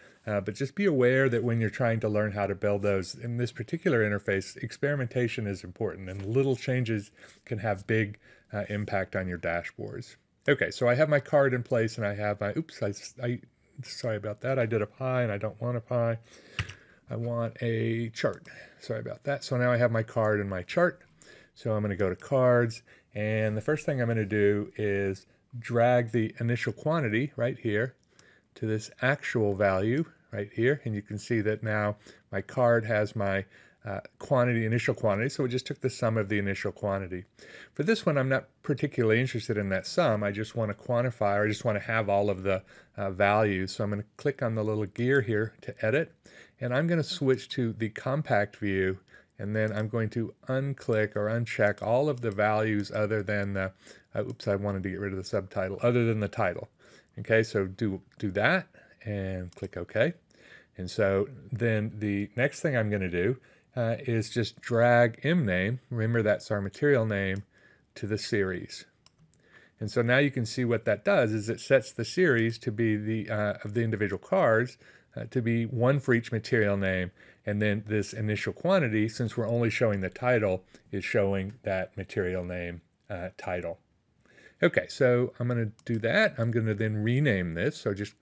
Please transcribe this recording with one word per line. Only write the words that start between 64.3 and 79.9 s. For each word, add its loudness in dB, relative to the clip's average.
just -4
drag 4
M 2
name, 0
remember 0
that's 0
our 0
material 2
name, -2
to -10
the -2
series. -4
And -6
so 0
now 4
you 4
can -2
see -2
what 0
that 0
does 4
is -2
it -2
sets 2
the -6
series 2
to -6
be 2
the, -4
uh, -2
of -6
the 2
individual 0
cards, 2
uh, -8
to -2
be 0
one 2
for 2
each 0
material 2
name. 0
And -2
then 0
this -2
initial -4
quantity, 0
since -4
we're -2
only 2
showing 2